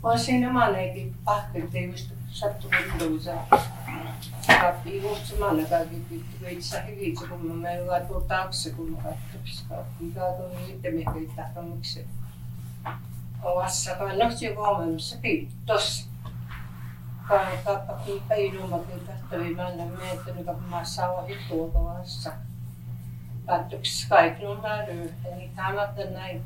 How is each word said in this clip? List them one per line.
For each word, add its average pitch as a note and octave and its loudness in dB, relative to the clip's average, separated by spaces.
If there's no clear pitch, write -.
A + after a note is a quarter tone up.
On A#3 6
siinä B3 6
oma A#3+ 8
nekin F#3 0
pahkelt G#3 0
ei F3+ 0
just - -8
sattu - -2
kunduusa. E3 2
Kappi - 6
just G#4 -2
samana D#4 4
kaikki E4 2
kiu, - -6
kiu, F3 -6
sa - -4
hyvin, G3 -4
se E3+ -6
kun E3+ -6
mä E3 -2
menen F3 -2
vaan F3 2
tuon F3+ 0
taakse, - 0
kun E3 -4
mä D#3+ -2
katsoin. - -6
Mikä F3+ -4
on F3+ -2
nyt, F3+ -4
mikä E3 0
ei D#3+ -4
tahto - -6
miksi. - -6
Ovassa F3+ 2
kannoksi G#3 2
huomioon, G3+ 2
se - -6
kiitos. - 2
Ka-, F#3+ 6
kapag - -2
may G3 -2
kayo, G3 2
magkakatabi E3+ -4
man F3+ -4
na E3+ -4
may F3+ -4
talaga F3 -4
masawa F3+ -2
ito, E3 -2
gawa F3 2
sa - -6
patuks - 0
kahit E3+ 8
no G3+ -2
matter, F3 -4
any F3 -8
time G3 0
of G3+ 0
the G3+ -2
night. F3+ -6